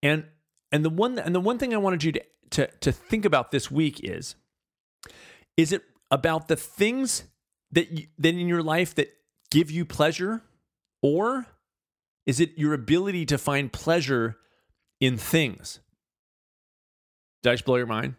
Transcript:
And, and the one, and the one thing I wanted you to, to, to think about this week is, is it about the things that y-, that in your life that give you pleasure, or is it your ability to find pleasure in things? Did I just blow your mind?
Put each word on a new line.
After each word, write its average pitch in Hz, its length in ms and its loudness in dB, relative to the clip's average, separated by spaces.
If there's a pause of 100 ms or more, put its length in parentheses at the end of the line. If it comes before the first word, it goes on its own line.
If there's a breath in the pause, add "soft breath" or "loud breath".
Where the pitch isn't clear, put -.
And, 151 220 2 (460)
and 151 140 2
the 160 60 2
one, 233 260 0
and 170 160 -2
the 180 60 2
one 220 180 0
thing 247 160 -2
I 220 40 0
wanted 190 260 0
you 160 80 2
to, 147 100 -4 (300)
to, - 160 0
to - 240 -2
think 214 340 -4
about 147 240 2
this - 220 -4
week 151 320 -2
is, - 320 -10 (1200 loud breath)
is 165 140 4
it 190 100 -2 (300)
about 156 360 0
the 160 80 2
things 240 680 -2 (480)
that 170 200 2
y-, 156 160 -8 (120)
that 160 160 2
in 175 120 -2
your 175 140 2
life 160 340 0
that - 220 -2 (320)
give 156 220 4
you 170 120 -2
pleasure, 175 600 -2 (580)
or 220 460 0 (800)
is 131 120 -2
it 165 160 2
your 151 180 0
ability 165 540 0
to 143 120 0
find 143 340 -2
pleasure 131 640 0 (640)
in 127 180 2
things? 131 600 -2 (1600)
Did 123 100 2
I - 20 4
just 123 120 -4
blow 127 120 2
your 123 100 0
mind? 117 320 -4